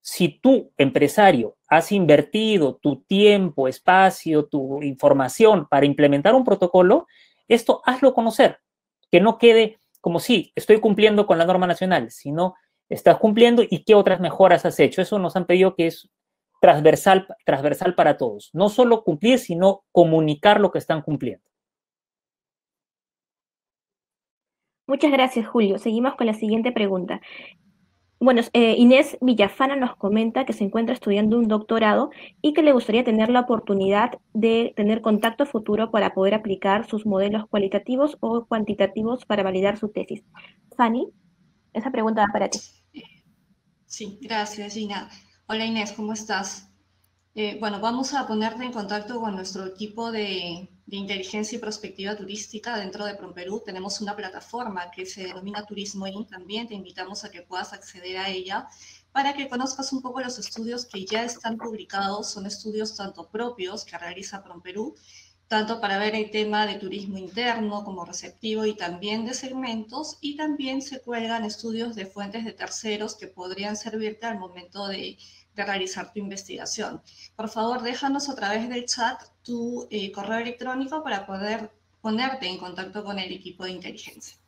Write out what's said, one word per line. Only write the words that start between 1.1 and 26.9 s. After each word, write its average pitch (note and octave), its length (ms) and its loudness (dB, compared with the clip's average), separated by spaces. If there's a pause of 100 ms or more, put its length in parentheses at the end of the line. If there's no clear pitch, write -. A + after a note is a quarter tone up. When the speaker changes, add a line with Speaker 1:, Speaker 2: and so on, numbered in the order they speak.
Speaker 1:
has E3 240 4
invertido E3+ 840 4
tu C#3+ 240 -2
tiempo, G3 640 4
espacio, F3+ 760 4
tu C#3 360 -4
información C#3+ 880 4
para C#3 160 6
implementar C#3+ 480 4
un C4 100 6
protocolo, F#3+ 640 6 (420)
esto A#3 380 2
hazlo B3+ 300 4
conocer, A3+ 420 4 (540)
que E3+ 80 8
no A3 180 4
quede A3 420 6 (220)
como, E3+ 180 0
"Sí, G#3+ 360 0
estoy G#3+ 240 6
cumpliendo G#3 480 4
con E3+ 100 4
la E3 80 4
norma F#3 220 2
nacional", E3+ 420 0
sino, E3+ 460 -4 (340)
"Estás - 280 6
cumpliendo A#3 440 6
y F#3 220 0
qué G#3+ 100 6
otras G3 260 6
mejoras F3+ 460 4
has E3 140 -2
hecho". D#3+ 220 4
Eso G3+ 180 -2
nos F3 160 -4
han F3+ 100 0
pedido F#3 300 4
que E3 120 0
es - 220 -8 (520)
transversal, D#3+ 680 6 (180)
transversal D#3+ 500 0
para D#3 220 4
todos. G#2+ 360 -6
No F#3+ 160 2
solo A#3 340 4
cumplir, A3 360 2
sino F#3+ 520 0
comunicar D#3+ 680 4
lo F#3+ 120 4
que D#3 80 -2
están D#3+ 220 -4
cumpliendo. B2+ 420 -6 (3500)
Speaker 2:
Muchas C#4+ 240 2
gracias, B3+ 360 2
Julio. G3+ 300 2
Seguimos A#3 380 -2
con A#3 120 -2
la G#3+ 60 0
siguiente A3+ 380 -2
pregunta. G3 500 -4 (1000)